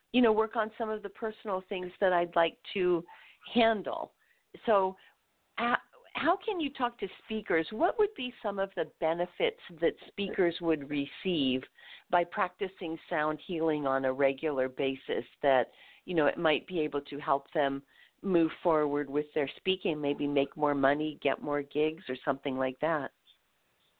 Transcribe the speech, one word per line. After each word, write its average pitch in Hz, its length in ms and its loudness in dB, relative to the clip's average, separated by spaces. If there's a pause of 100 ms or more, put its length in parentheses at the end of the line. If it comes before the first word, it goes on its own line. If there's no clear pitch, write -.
(120)
you 247 100 6
know, 226 100 8
work 220 240 0
on 220 220 -2
some 220 100 -4
of 214 140 -6
the 196 60 -10
personal 214 600 -6
things 180 220 -6 (100)
that 185 120 4
I'd 175 240 2
like 165 200 2 (180)
to 180 300 2 (500)
handle. 226 580 0 (540)
So, 190 300 2 (640)
uh, 240 180 0 (380)
how 330 300 0
can 381 160 -2
you 294 100 -4
talk 240 300 -4
to 190 80 -4 (160)
speakers? 202 480 0
What 285 260 0
would 415 180 2
be 254 260 -8
some 202 160 -4
of 196 180 -2
the 165 80 -2 (160)
benefits 170 580 0 (220)
that 165 140 2 (140)
speakers 190 520 -2
would 156 300 0
receive 139 720 -2 (480)
by 175 120 4
practicing 180 760 -6 (100)
sound 156 380 -2
healing 156 400 0
on 135 180 0
a 131 80 2
regular 135 560 0
basis 131 560 -4 (180)
that, 131 280 4 (340)
you 185 100 -6
know, 156 120 4
it - 100 2
might 160 300 2
be 180 140 -2
able 147 200 -2
to 143 180 -10
help 147 340 -2
them 139 300 0 (400)
move 170 280 4 (120)
forward 147 460 2
with 147 260 -2
their 143 220 0
speaking, 185 440 -2
maybe 143 260 -2
make 143 300 0
more 147 180 2
money, 143 480 0
get - 200 0
more 143 200 -2
gigs 156 460 -2
or 127 160 -6
something 135 340 -2
like 131 220 -2
that? 151 300 -2 (880)